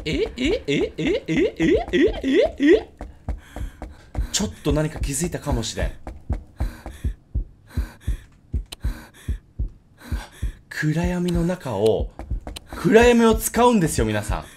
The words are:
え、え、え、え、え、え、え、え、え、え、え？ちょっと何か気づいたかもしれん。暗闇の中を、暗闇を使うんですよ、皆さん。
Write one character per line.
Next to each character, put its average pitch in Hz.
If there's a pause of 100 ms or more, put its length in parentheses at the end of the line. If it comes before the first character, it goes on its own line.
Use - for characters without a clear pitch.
え、 349
え、 320
え、 -
え、 285
え、 339
え、 -
え、 339
え、 339
え、 370
え、 294
え？ - (1300)
ち 202
ょ -
っ 202 (100)
と 151
何 156
か -
気 -
づ 147
い 165
た 143
か 147
も 120
し -
れ 90
ん。 - (4000)
暗 156
闇 180
の 170
中 170
を、 101 (640)
暗 208
闇 240
を 220
使 -
う 240
ん 220
で 160
す -
よ、 117
皆 107
さ 90
ん。 - (120)